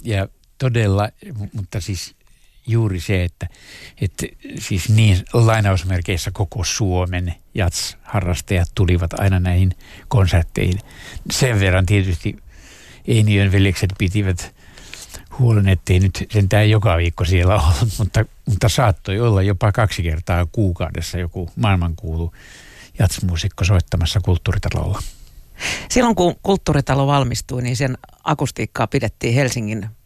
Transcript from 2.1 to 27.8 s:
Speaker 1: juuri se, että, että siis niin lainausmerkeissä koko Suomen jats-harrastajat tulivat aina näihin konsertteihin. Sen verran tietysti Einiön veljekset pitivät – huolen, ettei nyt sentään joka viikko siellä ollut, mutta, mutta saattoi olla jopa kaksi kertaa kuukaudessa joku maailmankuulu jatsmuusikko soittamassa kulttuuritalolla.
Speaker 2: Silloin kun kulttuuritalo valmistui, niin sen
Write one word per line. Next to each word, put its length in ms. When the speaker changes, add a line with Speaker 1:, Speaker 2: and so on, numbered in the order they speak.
Speaker 1:
juuri 340
se, 240
että, 220
että 260
siis 300
niin 440
lainausmerkeissä 960
koko 340
Suomen 720
jats-harrastajat 1200
tulivat 460
aina 180
näihin 340
konsertteihin. 680
Sen 300
verran 260
tietysti 500
Einiön 460
veljekset 460
pitivät – 560
huolen, 300
ettei 320
nyt 320
sentään 380
joka 260
viikko 280
siellä 300
ollut, 440
mutta, 260
mutta 220
saattoi 520
olla 220
jopa 300
kaksi 300
kertaa 500
kuukaudessa 640
joku 380
maailmankuulu 760
jatsmuusikko 680
soittamassa 560
kulttuuritalolla. 840
Speaker 2:
Silloin 260
kun 280
kulttuuritalo 640
valmistui, 560
niin 140
sen 220